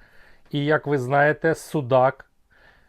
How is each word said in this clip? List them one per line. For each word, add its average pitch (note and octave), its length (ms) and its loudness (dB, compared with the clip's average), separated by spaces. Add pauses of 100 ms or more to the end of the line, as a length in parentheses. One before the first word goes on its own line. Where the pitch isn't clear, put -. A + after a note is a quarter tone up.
(500)
І, C#3+ 140 -4
як D3+ 220 0
ви C#3+ 120 -2
знаєте, D3 560 0
судак C3 760 -2 (580)